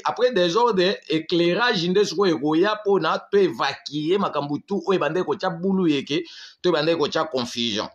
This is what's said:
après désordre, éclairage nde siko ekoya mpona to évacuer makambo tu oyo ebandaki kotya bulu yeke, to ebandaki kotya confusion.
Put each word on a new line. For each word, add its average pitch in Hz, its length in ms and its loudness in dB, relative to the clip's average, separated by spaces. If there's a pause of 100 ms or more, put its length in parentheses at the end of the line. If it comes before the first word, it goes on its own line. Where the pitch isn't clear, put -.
après 247 280 0
désordre, 196 640 2 (120)
éclairage 175 800 0
nde 190 160 2
siko 185 220 0
ekoya 165 560 2
mpona 190 400 0 (100)
to 196 60 4
évacuer 151 800 0
makambo 147 400 -2
tu 196 300 -4
oyo 196 60 2
ebandaki 160 320 0
kotya 151 260 -2
bulu 185 360 0
yeke, 139 360 0 (400)
to 180 60 2
ebandaki 160 280 2
kotya 156 280 0
confusion. 117 680 -4